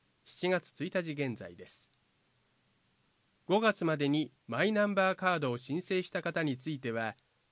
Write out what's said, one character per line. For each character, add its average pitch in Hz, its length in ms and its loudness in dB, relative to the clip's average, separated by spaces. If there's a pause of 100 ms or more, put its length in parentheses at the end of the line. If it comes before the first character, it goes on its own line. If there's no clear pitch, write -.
(240)
七 - 240 -4
月 180 240 2
一 160 180 -4
日 170 220 -2
現 139 260 -2
在 87 200 -12
で 92 100 -16
す。 - 240 -20 (1600)
五 185 120 4
月 220 240 2
ま 156 140 2
で 143 100 2
に 147 240 2 (160)
マ 131 160 0
イ 214 80 4
ナ 208 140 4
ン 202 100 0
バ 190 160 4
ー 185 40 -2
カ 185 200 2
ー 160 40 0
ド 135 120 0
を 120 60 -2
申 147 240 -4
請 185 220 0
し - 60 -12
た 180 120 -2
方 170 200 -2
に 143 160 0
つ 160 120 -6
い 147 100 -4
て 123 120 -4
は、 113 240 -2 (360)